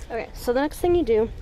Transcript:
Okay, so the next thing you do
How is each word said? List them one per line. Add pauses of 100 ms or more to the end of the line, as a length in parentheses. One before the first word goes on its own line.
Okay,
so
the
next
thing
you
do (120)